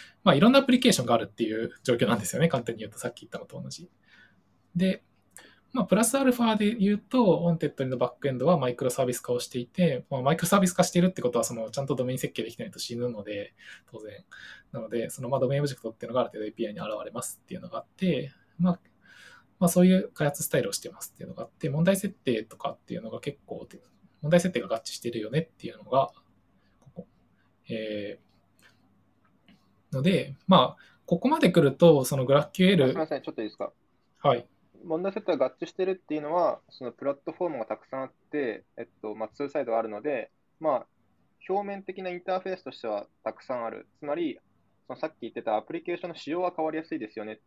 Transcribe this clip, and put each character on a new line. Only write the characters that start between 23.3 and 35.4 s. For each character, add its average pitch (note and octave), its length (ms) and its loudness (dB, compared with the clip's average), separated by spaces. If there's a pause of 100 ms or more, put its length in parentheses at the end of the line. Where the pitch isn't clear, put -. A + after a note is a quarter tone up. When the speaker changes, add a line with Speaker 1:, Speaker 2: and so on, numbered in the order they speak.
Speaker 1:
構、 - 200 -12 (560)
問 D3 80 -2
題 F3 100 8
設 F3+ 120 -2
定 A#2+ 80 0
が - 80 -8
合 A2 120 -2
致 - 100 -14
し - 100 -12
て A#2+ 100 -6
る A#2 100 -6
よ G#2+ 100 -8
ね D3 100 0
っ - 160 -8
て A#2+ 100 -14
い A2+ 60 -10
う - 60 -18
の G2+ 60 -20
が、 C3 280 2 (680)
こ - 140 -20
こ。 - 120 -16 (600)
え G#2+ 500 -8 (1700)
ー、 - 40 -6
の C3 60 -2
で、 D#3 340 0 (100)
ま C#3+ 320 6
あ、 - 180 -20 (100)
こ F3+ 120 0
こ B3 100 0
ま D#4 120 4
で B3 100 6
来 E3+ 100 6
る C#3 160 4
と、 D#3+ 280 8
そ C#3 120 -2
の C3 80 0
グ C3+ 100 4
ラ C#3+ 80 6
フ - 100 -8
キ F#3 120 2
ュ F#3 40 6
ー - 40 6
エ G3 40 4
ル C#3+ 80 6
Speaker 2:
あ、 B2+ 40 4
す C3 60 0
い - 20 -4
ま D#3 100 -2
せ C#3 120 -4
ん、 - 40 -8
ち - 60 -10
ょ - 40 -10
っ - 20 -16
と - 80 -6
い G#2+ 40 -4
い - 20 -8
で - 40 -12
す - 60 -20
か？ - 140 -6 (460)
Speaker 1:
は C3+ 180 4
い。 A#2 100 -8 (380)
Speaker 2:
問 E3 180 -4
題 G3 100 -2
設 G#3 120 -8
定 E3 120 0
が C3 100 2